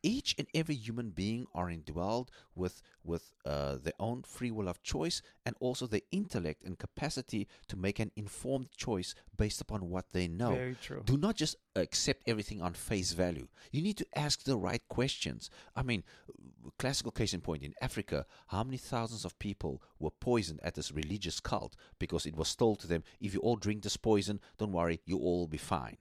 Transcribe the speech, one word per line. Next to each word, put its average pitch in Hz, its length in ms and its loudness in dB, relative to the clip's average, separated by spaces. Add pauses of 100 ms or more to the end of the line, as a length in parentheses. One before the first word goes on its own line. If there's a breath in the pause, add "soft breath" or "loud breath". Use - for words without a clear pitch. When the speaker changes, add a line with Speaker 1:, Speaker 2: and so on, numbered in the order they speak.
Speaker 1:
each 240 340 2
and 139 160 -2
every 160 220 2
human 117 340 -4
being 104 460 0
are 87 160 0
indwelled 87 580 0 (260 loud breath)
with, 90 260 -2 (220 soft breath)
with, 82 300 -4 (120)
uh, 69 380 0
their 78 160 -2
own 120 220 -2
free - 300 -4
will 107 180 0
of - 140 -4
choice 156 400 0 (200 loud breath)
and 120 160 -4
also 127 280 0
the 107 240 2
intellect 90 520 -2
and 90 140 -8
capacity - 720 -4 (200 loud breath)
to - 80 -8
make 98 240 0
an 110 160 0
informed 127 600 -4
choice 98 380 -2 (200 loud breath)
based 107 240 2
upon 95 300 -4
what 92 240 -2
they 90 140 4
know. 98 240 2
Speaker 2:
Very 127 300 0
true. - 220 -6
Speaker 1:
Do 127 140 6
not 202 180 4
just 156 200 0 (200)
accept - 520 2
everything 107 340 0
on 87 120 0
face 95 400 0
value. 85 340 2 (240 loud breath)
You 143 100 2
need 208 160 0
to - 80 -4 (100)
ask 147 280 0
the 135 120 2
right 92 320 0
questions. 101 640 -2 (260 loud breath)
I 131 60 -2
mean, 120 220 0 (720 loud breath)
classical 127 340 0
case 107 220 0
in 87 80 -2
point, 78 220 -2
in 73 180 -8
Africa, 101 460 -2 (200 loud breath)
how 98 160 0
many 131 140 -4
thousands 113 480 -4
of 90 140 -6
people 82 420 -4 (180 soft breath)
were 76 120 0
poisoned 98 520 2
at 82 120 -4
this - 160 -4
religious 82 480 -2
cult - 360 -4 (220 loud breath)
because 82 300 0
it 78 80 -6
was 78 200 0
told 110 260 6
to - 60 -14
them, 85 160 2 (160 loud breath)
"If 98 140 -2
you 104 60 0
all 117 160 4
drink 104 260 0
this 101 160 -2
poison, 104 420 4 (200 loud breath)
don't 104 120 0
worry, 85 340 2
you 90 120 0
all 87 220 4
will 85 80 0
be 78 100 -4
fine." 65 440 -2